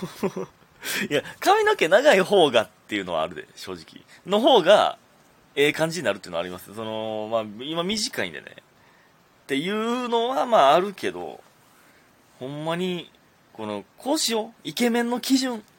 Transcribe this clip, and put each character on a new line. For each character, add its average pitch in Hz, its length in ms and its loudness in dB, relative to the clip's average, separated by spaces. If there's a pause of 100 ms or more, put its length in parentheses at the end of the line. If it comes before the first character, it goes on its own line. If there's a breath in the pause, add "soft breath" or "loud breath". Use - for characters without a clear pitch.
<laughs> - 480 -8 (600 loud breath)
い - 20 -2
や、 143 100 0 (180 loud breath)
髪 415 240 2
の 427 100 2
毛 180 140 2
長 240 260 6
い 190 60 6
方 175 320 4
が 113 100 4
っ - 80 -6 (160)
て - 80 -6
い 104 60 -2
う 95 40 -6
の 90 100 -4
は 78 80 0
あ 82 40 0
る 87 80 -14
で、 - 220 -14
正 - 160 -14
直。 - 320 -18 (220 loud breath)
の 202 140 0
方 254 220 6
が、 156 340 6 (600)
え 143 120 4
え 151 40 0
感 160 180 -2
じ 165 100 -8
に 135 60 -4
な 101 60 2
る 98 60 -6
っ - 20 -18
て - 80 -18
い - 0 -
う - 20 -16
の 85 60 -8
は 85 60 -2
あ 90 40 -6
り 90 60 -10
ま 90 80 -12
す。 - 120 -20
そ 110 120 -10
の、 110 480 -6
ま 113 80 0
あ、 107 240 -12
今 160 180 -6
短 202 420 -4
い 87 60 -8
ん - 20 -14
で 67 80 -12
ね。 52 60 -20 (960 soft breath)
っ - 40 -20
て 135 100 -2
い 156 140 -4
う 233 380 -4
の 233 200 0
は、 269 180 -2
ま 190 240 6
あ、 147 40 8
あ 175 60 6
る 202 120 -4
け 107 180 -6
ど、 82 320 -12 (960 soft breath)
ほ 127 80 -10
ん 147 180 -10
ま 165 120 -4
に、 180 340 -6 (420)
こ 110 140 -10
の、 104 180 -8 (140)
こ 277 160 -4
う - 40 -2
し - 140 -2
よ 226 240 -4
う。 - 60 -20
イ 151 100 -10
ケ 240 160 0
メ 240 140 0
ン 240 80 -4
の 240 80 -4
基 269 180 0
準。 247 280 -4 (140)